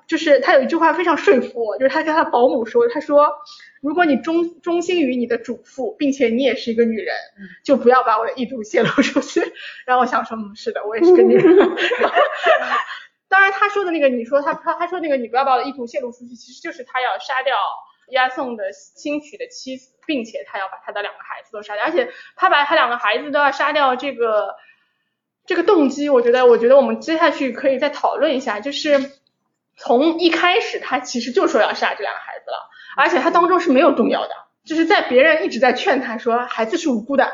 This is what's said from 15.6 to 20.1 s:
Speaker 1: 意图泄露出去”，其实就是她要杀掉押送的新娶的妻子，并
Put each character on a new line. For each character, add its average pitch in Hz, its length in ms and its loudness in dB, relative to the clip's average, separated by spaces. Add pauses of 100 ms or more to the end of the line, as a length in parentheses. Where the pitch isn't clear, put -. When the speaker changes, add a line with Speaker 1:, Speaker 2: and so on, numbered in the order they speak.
Speaker 1:
意 277 60 -8
图 262 140 -10
泄 254 140 -10
露 247 120 -8
出 - 140 -20
去”， 247 100 -20
其 - 180 -20
实 - 80 -20
就 339 100 -10
是 254 120 -14
她 254 180 -6
要 214 180 -4
杀 262 240 -6
掉 269 120 0 (540)
押 254 200 2
送 254 260 -8
的 202 160 -10
新 - 480 -8
娶 294 180 -18
的 - 100 -12
妻 262 300 -14
子， - 120 -20 (160)
并 269 180 -4